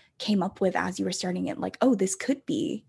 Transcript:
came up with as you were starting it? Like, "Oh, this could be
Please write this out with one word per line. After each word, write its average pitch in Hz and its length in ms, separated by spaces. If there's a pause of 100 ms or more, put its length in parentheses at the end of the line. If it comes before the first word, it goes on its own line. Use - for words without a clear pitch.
(180)
came 202 260
up 190 160
with 180 160
as 185 240
you 190 60
were 185 80
starting 180 340
it? - 120
Like, - 220
"Oh, 254 140
this 190 200
could - 320
be - 420